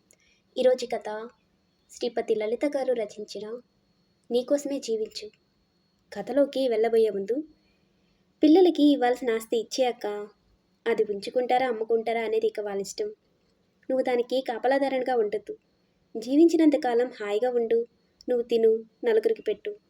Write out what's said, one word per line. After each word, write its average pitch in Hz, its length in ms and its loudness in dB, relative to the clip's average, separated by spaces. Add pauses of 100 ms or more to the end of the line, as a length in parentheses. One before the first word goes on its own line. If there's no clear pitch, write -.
(580)
ఈరోజు 254 280 2
కథ 220 440 -8 (640)
శ్రీపతి 233 440 -2
లలిత 214 300 -2
గారు 269 280 -2
రచించిన 214 680 -8 (720)
నీకోసమే 277 480 0
జీవించు. 214 500 -6 (840)
కథలోకి 262 540 0
వెళ్ళబోయే 226 420 2
ముందు, 202 340 -4 (1000)
పిల్లలకి 320 400 6
ఇవ్వాల్సిన 247 480 2
ఆస్తి 226 260 -2
ఇచ్చేయక్క. 226 500 -2 (800)
అది 220 160 0
ఉంచుకుంటారా, 247 640 -2
అమ్ముకుంటారా 226 540 -2
అనేది 220 260 -2
ఇక 214 120 -6
వాళ్ళ 202 220 -6
ఇష్టం. 208 260 -8 (840)
నువ్వు 262 120 0
దానికి 247 400 -2
కాపలాదారునిగా 262 760 -2
ఉండొద్దు. 214 420 -4 (600)
జీవించినంతకాలం 254 960 4 (100)
హాయిగా 214 280 0
ఉండు. 233 380 0 (420)
నువ్వు 240 140 0
తిను, 226 400 2 (220)
నలుగురికి 220 360 0
పెట్టు. - 340 -6 (140)